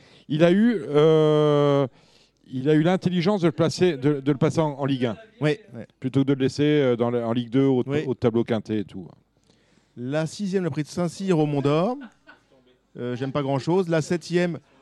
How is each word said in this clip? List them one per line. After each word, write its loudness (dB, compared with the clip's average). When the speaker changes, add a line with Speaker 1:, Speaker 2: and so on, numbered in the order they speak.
Speaker 1:
il 4
a 6
eu, 4
euh, 4
il -4
a 4
eu 4
l'intelligence 0
de 2
le 2
placer, 0
de, 0
de -2
le 0
passer 0
en, 0
en -4
Ligue -2
un. -4
Speaker 2:
Oui, 0
oui. -16
Speaker 1:
Plutôt 0
que 0
de 2
le -2
laisser, -2
euh, 2
dans 0
le, -2
en -4
Ligue -4
deux, 2
au, 2
Speaker 2:
Oui. -4
Speaker 1:
au -4
tableau 0
quintet -4
et -6
tout. -18
Speaker 2:
La -4
sixième, -4
le -2
prix -6
de -8
Saint-Cyr -2
au 2
Mont-d'Or. 0
Euh, -6
j'aime -6
pas -2
grand-chose. 0
La 2
septième, -2